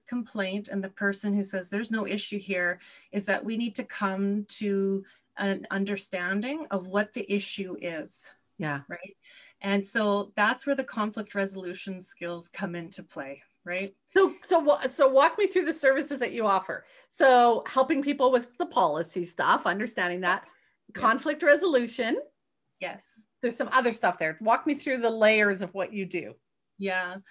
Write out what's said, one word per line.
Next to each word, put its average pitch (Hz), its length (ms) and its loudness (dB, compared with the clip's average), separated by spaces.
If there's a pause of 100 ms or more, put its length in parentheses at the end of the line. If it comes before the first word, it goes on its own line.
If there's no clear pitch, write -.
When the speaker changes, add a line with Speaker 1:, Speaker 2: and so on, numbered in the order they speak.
Speaker 1:
complaint 208 600 -6
and 196 160 -4
the 190 60 -10
person 202 440 -2
who 202 100 0
says 185 260 -6
there's 214 200 -4
no 220 160 -2
issue 208 320 -6
here, 180 400 -4 (340)
is 202 120 -4
that 190 200 -2
we 220 120 -4
need 233 200 -4
to - 80 -6
come 196 600 -2 (160)
to 196 440 0 (360)
an 196 300 -2
understanding 196 1000 -4
of 185 160 -6
what 202 260 -2
the - 200 -8
issue 196 480 -4
is. 165 500 -10 (280)
Speaker 2:
Yeah. 143 300 -4
Speaker 1:
Right. 175 280 -14 (460)
And 196 220 0
so 202 520 0
that's 220 300 0
where 277 100 0
the 262 80 -2
conflict 214 500 -6
resolution 190 640 -6
skills 175 480 -10
come 175 260 -8
into 165 280 -12
play, 139 400 -14 (220)
right? 185 300 -6 (200)
Speaker 2:
So, 381 280 4
so 349 160 2
wa-, 285 240 4
so 269 260 4
walk 269 300 4
me 415 80 4
through 349 180 2
the 311 80 0
services 269 480 2
that 233 120 -2
you 233 140 -4
offer. 185 380 0 (240)
So 247 580 8
helping 262 360 2
people 277 280 2
with 247 180 2 (100)
the 339 80 -2
policy 170 580 0
stuff, 165 420 2
understanding 185 540 -2
that, 185 240 0 (500)
Speaker 1:
Yeah. - 60 -12
Speaker 2:
conflict 269 420 2
resolution. 285 760 4 (640)
Speaker 1:
Yes. - 480 -12 (120)
Speaker 2:
There's 240 160 -4
some 233 160 -4
other 240 220 4
stuff 185 240 0
there. 160 240 -2
Walk 226 240 2
me 294 80 2
through 262 240 -4
the 233 120 2
layers 214 520 4
of 175 100 -6
what 196 220 -4
you 196 100 -4
do. 156 300 -8 (420)
Speaker 1:
Yeah. 185 400 -4 (140)